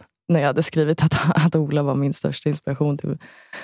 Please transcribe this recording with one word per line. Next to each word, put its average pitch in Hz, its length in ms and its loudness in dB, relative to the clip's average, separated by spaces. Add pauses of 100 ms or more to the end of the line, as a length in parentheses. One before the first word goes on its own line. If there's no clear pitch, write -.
(280)
när 170 120 4
jag 143 80 2
hade 143 160 0
skrivit 160 400 0
att, 160 100 2 (220)
<laughs> 156 100 4
att 170 100 2
Ola 147 280 0
var 139 120 0
min 139 180 0
största - 360 -4
inspiration. 147 480 -2
Typ. 143 240 -6 (420)